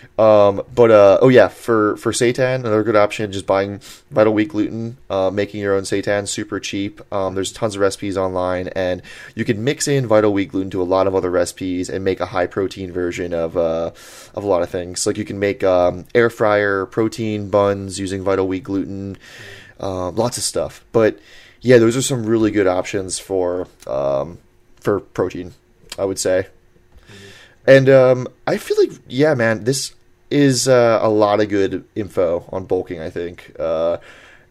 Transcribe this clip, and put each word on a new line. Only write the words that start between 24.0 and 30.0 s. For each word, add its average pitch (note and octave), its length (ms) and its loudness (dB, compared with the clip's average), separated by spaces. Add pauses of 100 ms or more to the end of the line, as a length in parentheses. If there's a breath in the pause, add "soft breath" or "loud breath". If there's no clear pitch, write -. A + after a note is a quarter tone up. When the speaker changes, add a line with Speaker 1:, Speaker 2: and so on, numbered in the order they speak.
Speaker 2:
for G2+ 220 -2
protein, F2+ 540 -8 (440)
I G2 60 -2
would F#2+ 140 -4
say. F#2+ 280 -2 (1200 loud breath)
And, C3+ 220 8
um, B2+ 380 6 (200)
I F#3 100 -2
feel G#4 220 -4
like, D#4+ 120 2 (160)
yeah, D3 280 2
man, A2+ 300 0
this C#3 280 -4 (360)